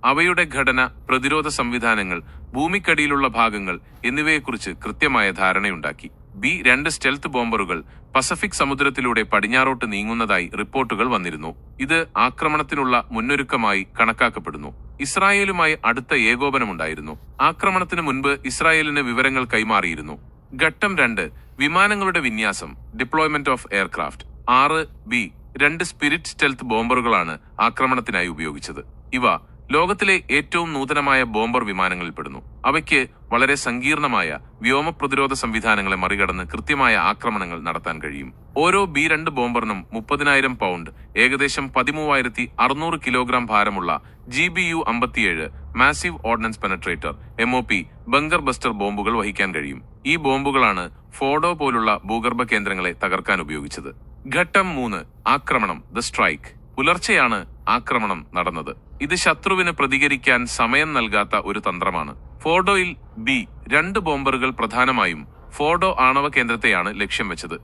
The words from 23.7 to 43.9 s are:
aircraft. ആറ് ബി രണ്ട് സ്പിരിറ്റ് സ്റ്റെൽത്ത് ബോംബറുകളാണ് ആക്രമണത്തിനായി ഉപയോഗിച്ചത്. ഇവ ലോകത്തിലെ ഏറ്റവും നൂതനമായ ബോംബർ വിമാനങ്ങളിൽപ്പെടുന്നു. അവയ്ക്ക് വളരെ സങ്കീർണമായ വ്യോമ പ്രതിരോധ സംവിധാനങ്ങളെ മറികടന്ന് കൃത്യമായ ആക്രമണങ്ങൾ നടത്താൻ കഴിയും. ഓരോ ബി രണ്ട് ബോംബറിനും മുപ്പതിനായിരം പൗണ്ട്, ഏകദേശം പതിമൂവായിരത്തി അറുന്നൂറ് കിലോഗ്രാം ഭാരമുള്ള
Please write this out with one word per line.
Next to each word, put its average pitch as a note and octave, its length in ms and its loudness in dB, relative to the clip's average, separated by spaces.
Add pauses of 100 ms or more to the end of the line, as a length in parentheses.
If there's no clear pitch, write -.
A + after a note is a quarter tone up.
aircraft. D#2+ 400 -4 (400)
ആറ് D#3 200 4 (300)
ബി A#2+ 120 0 (340)
രണ്ട് D3+ 260 2
സ്പിരിറ്റ് D#3 500 -2
സ്റ്റെൽത്ത് C3 400 -2
ബോംബറുകളാണ് A2+ 640 2 (320)
ആക്രമണത്തിനായി A2+ 600 0
ഉപയോഗിച്ചത്. D2+ 560 -8 (360)
ഇവ G2+ 180 4 (360)
ലോകത്തിലെ F#3 400 2 (220)
ഏറ്റവും E3 400 0
നൂതനമായ C#3 480 2 (100)
ബോംബർ A#2 300 2
വിമാനങ്ങളിൽപ്പെടുന്നു. F2+ 760 -4 (300)
അവയ്ക്ക് C#3+ 380 2 (260)
വളരെ C3+ 220 4 (100)
സങ്കീർണമായ B2 720 -2 (240)
വ്യോമ C#3 280 2
പ്രതിരോധ C3+ 440 0
സംവിധാനങ്ങളെ A2 720 0
മറികടന്ന് F#2 400 -2 (100)
കൃത്യമായ C3+ 420 2 (140)
ആക്രമണങ്ങൾ G2+ 580 -4
നടത്താൻ E2 360 -6
കഴിയും. C#2+ 300 -10 (240)
ഓരോ F#3 280 6 (100)
ബി C#3+ 120 2
രണ്ട് D#3+ 300 0
ബോംബറിനും A2+ 560 -2
മുപ്പതിനായിരം C3+ 680 0
പൗണ്ട്, F2 280 -2 (280)
ഏകദേശം C3+ 580 2
പതിമൂവായിരത്തി C3 720 0 (140)
അറുന്നൂറ് D3 460 0
കിലോഗ്രാം B2 400 0
ഭാരമുള്ള G2+ 560 0 (260)